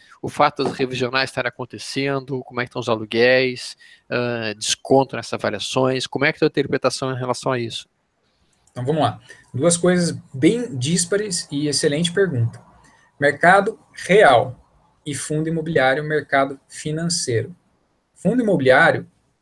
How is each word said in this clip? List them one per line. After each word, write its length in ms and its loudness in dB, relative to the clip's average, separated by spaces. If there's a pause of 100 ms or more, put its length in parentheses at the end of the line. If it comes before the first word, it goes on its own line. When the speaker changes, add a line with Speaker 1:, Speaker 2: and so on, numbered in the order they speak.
(220)
Speaker 1:
o 60 -8
fato 380 0
das 80 -4
revisionais 560 -2
estarem 180 -4
acontecendo, 960 -6
como 160 -10
é 60 -4
que 40 -10
estão 120 -8
os 80 -4
aluguéis, 880 2 (320)
ah, 480 -4
desconto 580 0
nessas 180 -10
avaliações, 760 -2
como 180 -2
é 80 2
que 60 -20
tá 60 2
a 20 4
interpretação 680 -2
em 40 -6
relação 360 -4
a 60 -2
isso? 280 -10 (840)
Speaker 2:
Então, 140 -8
vamos 160 0
lá. 180 0 (320)
Duas 240 2
coisas 400 0 (160)
bem 460 0
díspares 720 -4
e 160 -2
excelente 440 -2
pergunta. 500 -2 (580)
Mercado 600 4 (120)
real 800 4 (340)
e 120 -8
fundo 340 -4
imobiliário, 540 0
mercado 640 -2
financeiro. 880 -4 (580)
Fundo 300 0
imobiliário, 640 4 (340)